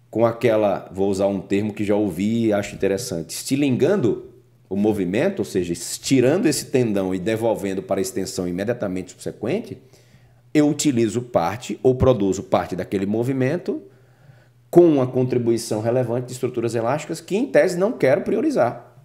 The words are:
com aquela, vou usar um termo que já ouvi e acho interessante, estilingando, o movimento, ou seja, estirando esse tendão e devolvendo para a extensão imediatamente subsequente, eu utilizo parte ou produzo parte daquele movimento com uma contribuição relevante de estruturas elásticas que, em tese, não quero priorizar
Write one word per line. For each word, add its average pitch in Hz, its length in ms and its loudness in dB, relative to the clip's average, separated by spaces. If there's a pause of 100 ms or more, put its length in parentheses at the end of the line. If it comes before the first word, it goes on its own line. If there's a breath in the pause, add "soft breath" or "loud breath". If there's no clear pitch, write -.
(100)
com 110 160 2
aquela, 110 640 2
vou 95 160 0
usar 98 180 2
um 98 140 0
termo 101 320 -2
que 107 120 -6
já 101 120 2
ouvi 104 500 0
e 104 60 2
acho 101 220 -2
interessante, 95 560 -2
estilingando, 135 1000 0 (400)
o 95 60 -4
movimento, 104 640 0
ou 104 40 -4
seja, 87 280 -2
estirando 135 760 0
esse 147 200 0
tendão 101 460 0
e 95 60 -2
devolvendo 98 640 -2
para 98 180 -2
a - 20 -2
extensão 95 440 -6
imediatamente 92 640 -4
subsequente, - 680 -8 (800 soft breath)
eu 151 140 4
utilizo 120 520 0
parte - 640 -2
ou 131 140 4
produzo 98 480 2
parte 92 320 -2
daquele 95 280 -4
movimento 131 800 -2 (880 soft breath)
com 175 160 8
uma 139 220 4
contribuição 123 720 0
relevante 123 480 0
de 127 40 -12
estruturas 117 440 -4
elásticas 139 440 -2
que, - 160 -4
em 247 100 -2
tese, 170 300 4
não 196 160 0
quero 170 300 2
priorizar 214 840 -2